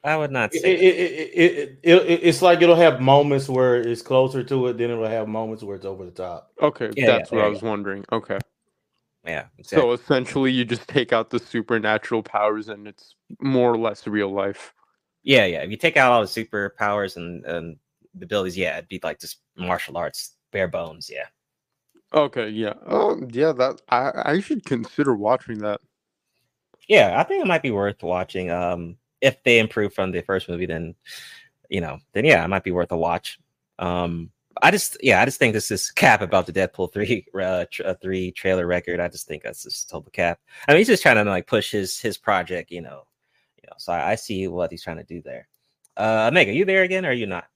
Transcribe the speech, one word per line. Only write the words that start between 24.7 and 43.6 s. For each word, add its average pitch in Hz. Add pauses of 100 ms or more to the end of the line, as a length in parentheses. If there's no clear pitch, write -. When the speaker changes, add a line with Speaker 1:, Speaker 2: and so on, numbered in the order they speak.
Speaker 3:
watching 107
that. 104 (1080)
Speaker 1:
Yeah, 113
I 147
think 381
it 262
might 170
be 131
worth 101
watching. 90
Um, 87 (240)
if -
they 117
improve 110
from 95
the 87
first 92
movie, 87
then, 82 (720)
you 95
know, - (140)
then 110
yeah, 98
it 85
might 95
be 95
worth 87
a 87
watch. 85 (400)
Um, 87 (300)
I 151
just, -
yeah, 101
I 113
just -
think 113
this 107
is -
cap 113
about 92
the 85
Deadpool 92
three, 104
<laughs> 95
uh, 90
tr-, -
uh, 92
three 92
trailer 92
record. 87
I 87
just -
think 76
that's -
just -
total -
cap. 85 (280)
I 143
mean, 165
he's 220
just 220
trying 127
to, 104
like, 95
push 107
his, 98
his 104
project, 90
you 87
know, 69 (480)
you -